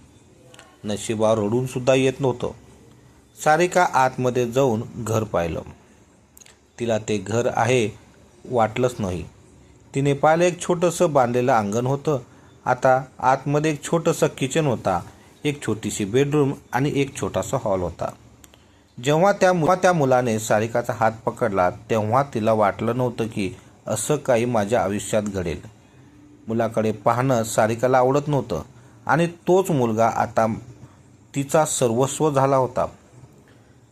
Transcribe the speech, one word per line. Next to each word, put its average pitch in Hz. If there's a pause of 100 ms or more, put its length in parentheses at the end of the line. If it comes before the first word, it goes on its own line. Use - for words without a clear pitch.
(840)
नशिबावर 107
रडूनसुद्धा 123
येत 131
नव्हतं. 123 (920)
सारिका 175
आतमध्ये 127
जाऊन 120 (120)
घर 110
पाहिलं. 85 (1200)
तिला 113
ते 107
घर 110
आहे 117 (480)
वाटलंच 123
नाही. 90 (720)
तिने 139
पाहिलं, 156
एक 175
छोटंसं 175
बांधलेलं 123
अंगण 113
होतं. 139 (460)
आता 131 (160)
आतमध्ये 147
एक 147
छोटंसं 165 (100)
किचन 151
होता, 101 (420)
एक 147
छोटीशी 107
बेडरूम 139 (180)
आणि 139
एक 139
छोटासा 95
हॉल 95
होता. 85 (920)
जेव्हा 156
त्या 185
मु-, 175
त्या 185
मुलाने 127
सारिकाचा 113
हात 110 (140)
पकडला, 98
तेव्हा 113 (100)
तिला 110
वाटलं 110
नव्हतं 120
की 101 (320)
असं 110
काही 123
माझ्या 110
आयुष्यात 104
घडेल. 92 (720)
मुलाकडे 113
पाहणं 120
सारिकाला 117
आवडत 131
नव्हतं 127 (440)
आणि 165
तोच 180
मुलगा 113
आता 110 (840)
तिचा 143
सर्वस्व 135
झाला 135
होता. 131 (1080)